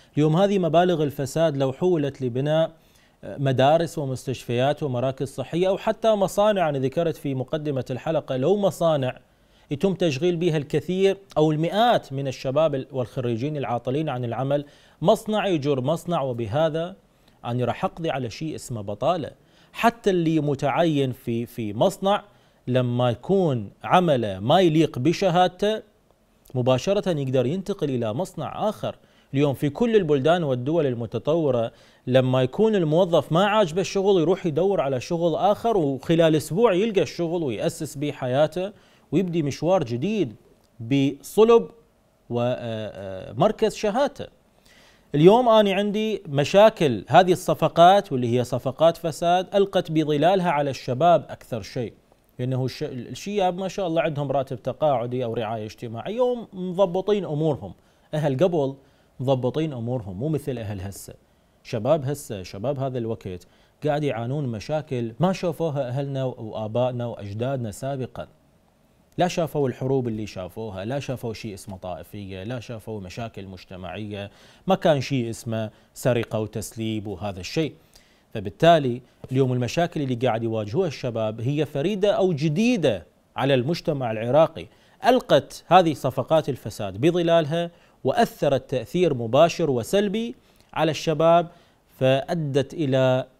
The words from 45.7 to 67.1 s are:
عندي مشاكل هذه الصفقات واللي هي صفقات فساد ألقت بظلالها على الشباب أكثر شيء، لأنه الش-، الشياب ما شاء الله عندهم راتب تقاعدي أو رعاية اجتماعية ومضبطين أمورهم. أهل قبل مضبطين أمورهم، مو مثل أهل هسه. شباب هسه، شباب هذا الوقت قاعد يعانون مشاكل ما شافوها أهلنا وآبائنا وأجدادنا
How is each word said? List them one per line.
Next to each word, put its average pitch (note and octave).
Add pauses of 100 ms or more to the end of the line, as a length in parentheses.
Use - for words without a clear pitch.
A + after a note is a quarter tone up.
عندي G#3
مشاكل D3+
هذه F3
الصفقات E3+
واللي B2
هي A#2+
صفقات C#3
فساد F3
ألقت G3
بظلالها D#3+
على C#3+
الشباب C3+
أكثر A2+
شيء، G#2+ (460)
لأنه B2+
الش-، B2+
الشياب F3+
ما F#3+
شاء F#3
الله E3
عندهم D3
راتب C3
تقاعدي B2+
أو A2+
رعاية A2
اجتماعية A#2
ومضبطين F#3+
أمورهم. C#3+ (400)
أهل D3
قبل D3 (440)
مضبطين D3+
أمورهم، A#2
مو C#3+
مثل C#3
أهل G#2
هسه. - (500)
شباب B2+
هسه، B2+
شباب A#2+
هذا C3
الوقت A2 (380)
قاعد D3+
يعانون B2+
مشاكل A#2+
ما F#3
شافوها D#3+
أهلنا C3+
وآبائنا A#2+
وأجدادنا A#2